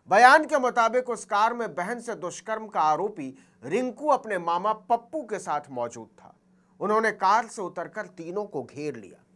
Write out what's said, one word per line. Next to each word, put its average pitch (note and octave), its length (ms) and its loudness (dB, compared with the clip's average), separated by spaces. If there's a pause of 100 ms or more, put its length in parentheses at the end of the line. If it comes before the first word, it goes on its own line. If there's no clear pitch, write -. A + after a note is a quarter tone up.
बयान B3+ 360 10
के C#4+ 140 0
मुताबिक A#3+ 500 0
उस A3+ 160 -8
कार A3 280 0
में A3+ 220 -6
बहन G3+ 240 -6
से A3+ 160 -10
दुष्कर्म A3 520 -8
का G3+ 140 -2
आरोपी D#3 520 0 (300)
रिंकू B3 440 -4
अपने A3 300 0
मामा F3 360 -2
पप्पू A#3+ 500 -4
के G#3+ 160 -8
साथ D3 320 -6
मौजूद A#2+ 420 -8
था। - 200 -20 (460)
उन्होंने G#3+ 320 2
कार G#3+ 360 2
से - 140 -12
उतरकर F3+ 460 -10
तीनों F3+ 380 -8
को D3+ 180 -8
घेर C#3+ 320 -10
लिया। F#2+ 280 -18 (120)